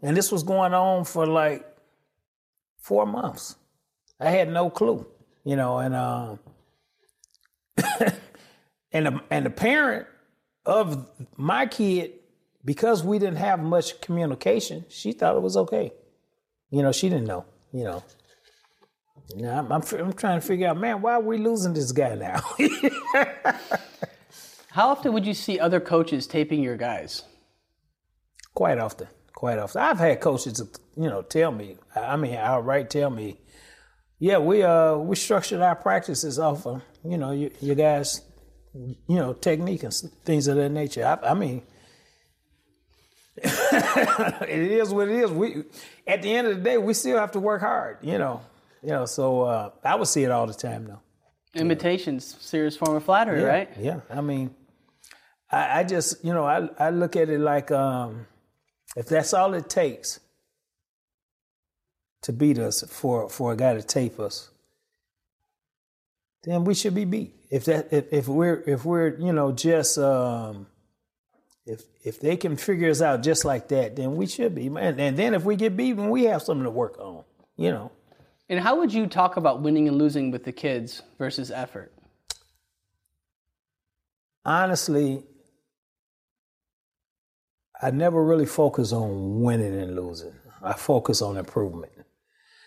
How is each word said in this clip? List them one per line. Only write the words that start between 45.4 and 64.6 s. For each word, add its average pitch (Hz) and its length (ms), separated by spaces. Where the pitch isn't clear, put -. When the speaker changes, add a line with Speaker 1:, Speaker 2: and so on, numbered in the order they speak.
Speaker 1:
at 185 140
the 202 120
end 240 140
of 196 100
the 180 40
day, 240 160
we 214 160
still 254 240
have 208 140
to 202 80
work 202 220
hard, 214 400
you 170 160
know. 131 240
You 143 60
know, 139 160
so, 127 380
uh, 113 260
I 156 120
would 208 140
see 143 140
it 123 80
all 117 140
the 110 80
time, 113 320
though. 104 140
Speaker 2:
Imitation's 165 840
serious 151 340
form 156 220
of 151 80
flattery, 190 360
Speaker 1:
Yeah, 135 60
Speaker 2:
right? 175 220
Speaker 1:
yeah. 143 200
I 131 100
mean, 135 340
I, 143 300
I 180 60
just, 180 400
you 170 80
know, 165 100
I, 160 240
I 156 120
look 175 260
at 160 140
it 147 100
like, 143 320
um, 127 560
if 117 100
that's 156 260
all 190 200
it 170 160
takes - 500
to 127 100
beat 139 260
us, 110 300
for, 120 400
for 120 240
a - 20
guy 123 180
to 110 80
tape 123 380
us, - 300